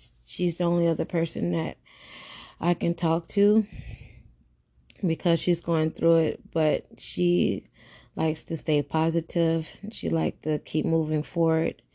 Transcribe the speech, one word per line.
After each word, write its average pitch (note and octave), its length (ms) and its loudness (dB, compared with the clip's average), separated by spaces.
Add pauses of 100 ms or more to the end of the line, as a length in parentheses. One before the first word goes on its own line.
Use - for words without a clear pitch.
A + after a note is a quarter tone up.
(260)
she's F3 320 -4
the F3+ 60 -2
only E3+ 240 2
other E3 180 0
person E3+ 460 -2
that E3 260 -4 (840)
I F3 140 2
can E3+ 220 -2
talk E3 340 0
to G#3 360 4 (1400)
because E3 340 2
she's E3+ 220 0
going D#3+ 300 0
through E3 240 4
it, - 360 0
but D#3 360 0 (100)
she F3 680 0 (500)
likes D#3+ 300 -2
to D#3+ 120 -4
stay D3+ 240 0
positive. E3 840 0 (240)
She - 180 -6
likes D#3+ 320 -2
to D3+ 180 -2
keep - 260 -2
moving D#3 360 0
forward. D#3+ 600 0 (140)